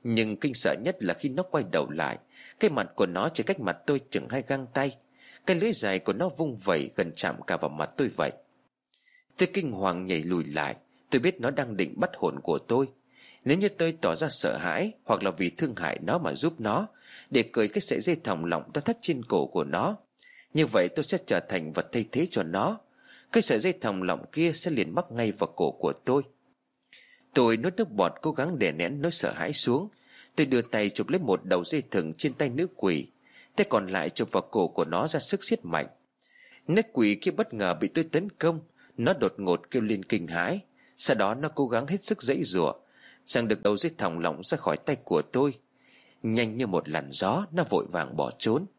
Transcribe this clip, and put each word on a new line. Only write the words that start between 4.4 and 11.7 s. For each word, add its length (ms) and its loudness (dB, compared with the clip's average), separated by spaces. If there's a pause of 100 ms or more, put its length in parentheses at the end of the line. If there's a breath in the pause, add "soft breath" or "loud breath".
găng 200 -2
tay. 300 -2 (500 loud breath)
Cái 140 4
lưỡi 120 2
dài 260 0
của 140 0
nó 160 0
vung 280 -4
vẩy 400 0
gần 200 0
chạm 300 -4
cả 100 0
vào 140 -2
mặt 260 -6
tôi 120 0
vậy. 240 -2 (1040 soft breath)
Tôi 160 2
kinh 200 -2
hoàng 340 -2
nhảy 160 0
lùi 220 -2
lại. 320 -4 (340 soft breath)
Tôi 100 4
biết 200 0
nó 100 0
đang 260 -4